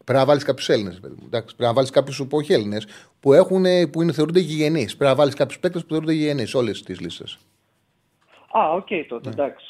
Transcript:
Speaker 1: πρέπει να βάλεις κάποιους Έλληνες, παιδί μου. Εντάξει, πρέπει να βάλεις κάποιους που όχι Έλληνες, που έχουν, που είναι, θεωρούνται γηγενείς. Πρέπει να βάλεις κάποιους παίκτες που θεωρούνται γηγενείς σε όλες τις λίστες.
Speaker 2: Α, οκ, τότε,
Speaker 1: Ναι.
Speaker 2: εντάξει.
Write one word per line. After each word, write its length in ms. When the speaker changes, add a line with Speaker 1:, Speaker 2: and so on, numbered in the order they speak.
Speaker 1:
πρέπει 160
να 60
βάλεις 180
κάποιους 240
Έλληνες, 320
παιδί 180
μου. 80
Εντάξει, 300
πρέπει 140
να 60
βάλεις 140
κάποιους 260
που 200
όχι 160
Έλληνες, 340
που 120
έχουν, 320
που 100
είναι, 100
θεωρούνται 280
γηγενείς. 560
Πρέπει 140
να 60
βάλεις 180
κάποιους 240
παίκτες 240
που 60
θεωρούνται 240
γηγενείς 380
σε 60
όλες 260
τις 180
λίστες. 380
Speaker 2:
Α, 140
οκ, 160
τότε, 200
Speaker 1:
Ναι. 60
Speaker 2:
εντάξει. 360